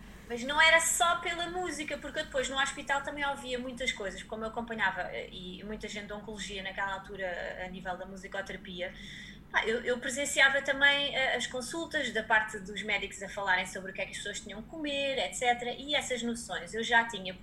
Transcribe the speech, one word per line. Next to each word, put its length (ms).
Mas 160
não 160
era 220
só 360
pela 340
música, 480
porque 200
eu 60
depois 240
no 100
hospital 440
também 200
ouvia 360
muitas 320
coisas, 320
como 220
eu 40
acompanhava, 520
eh, 180
e 320
muita 240
gente 200
de 60
oncologia 500
naquela 320
altura, 680
a 60
nível 260
da 120
musicoterapia, 840
pá, 140
eu, 200
eu 140
presenciava 640
também, 520
eh, 200
as 120
consultas 640
da 120
parte 360
dos 220
médicos 400
a 80
falarem 380
sobre 240
o 20
que 80
é 40
que 60
as 60
pessoas 220
tinham 240
que 60
comer, 500
et 160
cetera. 360
E 240
essas 280
noções 500
eu 100
já 220
tinha, 380